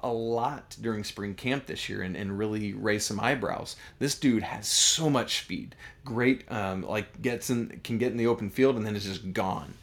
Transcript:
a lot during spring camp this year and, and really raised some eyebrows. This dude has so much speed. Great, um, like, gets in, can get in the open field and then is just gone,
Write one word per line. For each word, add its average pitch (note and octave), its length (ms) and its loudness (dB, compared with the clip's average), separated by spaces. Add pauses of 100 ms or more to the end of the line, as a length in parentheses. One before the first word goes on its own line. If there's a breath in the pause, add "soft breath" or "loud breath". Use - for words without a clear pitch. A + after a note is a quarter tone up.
a A#2+ 100 0
lot A#2 680 -2
during A2 240 -2
spring G2+ 300 -6
camp C3+ 320 -2
this - 220 -6
year G2 140 -4
and, F#2 140 -4
and G2 200 -4
really G#2+ 360 0
raised G#2 340 2
some G#2 140 -2
eyebrows. A#2+ 560 0 (240 loud breath)
This C#3+ 160 0
dude A2+ 260 4
has - 240 -6
so - 420 4
much B2 360 2
speed. - 320 -8 (280 loud breath)
Great, B2 460 2
um, F#2+ 320 -2
like, - 400 -4
gets A#2+ 280 -2
in, A#2+ 340 0
can A#2 140 -2
get A#2+ 120 2
in A2 60 -4
the A#2 100 4
open A2 240 2
field C3 260 4
and G#2+ 80 -2
then G#2+ 120 -2
is G2+ 80 -4
just F#2+ 280 -6
gone, F#2+ 400 -2 (100)